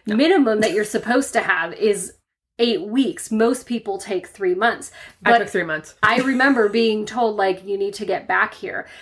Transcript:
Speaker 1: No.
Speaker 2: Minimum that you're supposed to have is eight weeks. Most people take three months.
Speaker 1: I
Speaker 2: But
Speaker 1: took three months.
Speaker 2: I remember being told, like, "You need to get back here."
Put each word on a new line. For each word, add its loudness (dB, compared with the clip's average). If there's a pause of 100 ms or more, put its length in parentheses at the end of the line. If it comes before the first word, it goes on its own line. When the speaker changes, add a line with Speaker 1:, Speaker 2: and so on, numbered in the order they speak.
Speaker 1:
No. -2
Speaker 2:
Minimum 4
that 2
you're 0
supposed 0
to 2
have -2
is 0 (480)
eight 2
weeks. -2
Most 0
people -6
take -6
three -2
months. -2 (340)
Speaker 1:
I 4
Speaker 2:
But 6
Speaker 1:
took 0
three -2
months. -8
Speaker 2:
I 4
remember 2
being 2
told, -2
like, 0
"You -4
need -2
to -8
get -4
back 0
here." -10 (160)